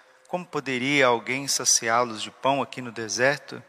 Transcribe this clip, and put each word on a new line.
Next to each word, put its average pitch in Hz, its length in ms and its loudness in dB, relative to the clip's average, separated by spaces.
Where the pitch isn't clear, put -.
"Como 180 180 -6
poderia 135 640 0
alguém 120 400 0
saciá-los 117 720 0
de 107 80 -8
pão 135 320 0
aqui 123 200 -8
no 123 100 -10
deserto?" 117 760 -2